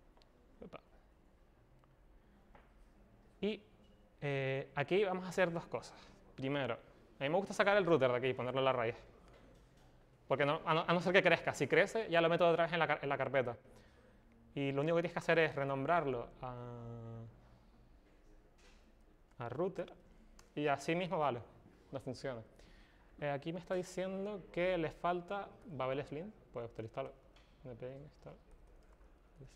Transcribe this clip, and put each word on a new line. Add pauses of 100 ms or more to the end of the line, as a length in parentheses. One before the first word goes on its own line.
(640)
Epa. (2500)
Y, (580)
eh,
aquí
vamos
a
hacer
dos
cosas. (380)
Primero, (460)
a
mí
me
gusta
sacar
el
router
de
aquí
y
ponerlo
en
la
raíz. (1300)
Porque
no,
a
no,
a
no
ser
que
crezca,
si
crece,
ya
lo
meto
otra
vez
en
la
car-,
en
la
carpeta. (960)
Y
lo
único
que
tienes
que
hacer
es
renombrarlo (120)
a, (2750)
a
router (640)
y
así
mismo
vale, (500)
no
funciona. (800)
Eh,
aquí
me
está
diciendo
que
le
falta (200)
Babel
Slim. (200)
Puede
usted
instalar. (520)
N
P
M
install. (1200)